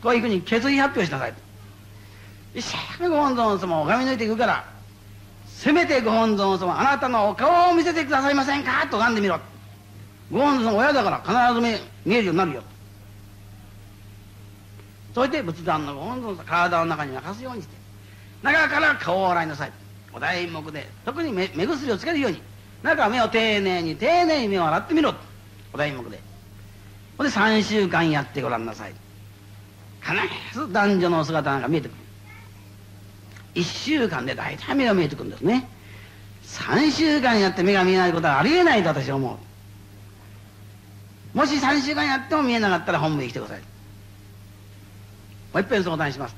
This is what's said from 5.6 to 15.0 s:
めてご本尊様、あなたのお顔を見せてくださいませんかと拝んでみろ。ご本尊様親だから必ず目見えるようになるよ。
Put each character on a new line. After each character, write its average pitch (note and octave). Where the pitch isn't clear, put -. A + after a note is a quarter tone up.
め E4+
て C#4+
ご A3
本 A3
尊 G3
様、 E3+
あ G3
な C#4
た C4+
の G#3+
お F#3+
顔 F4
を -
見 E4+
せ E4+
て D#4
く C4
だ C4+
さ C#4
い -
ま C#4
せ C#4
ん C#4+
か C4+
と B3+
拝 A3+
ん A3+
で G#3+
み G3+
ろ。 E3
ご E3+
本 C4+
尊 A3
様 G3+
親 C#4
だ B3+
か G3
ら A#3+
必 B3
ず A#3
目 A#3
見 E3+
え A#3
る G#3+
よ F3
う -
に D#3+
な F#3+
る D3+
よ。 B2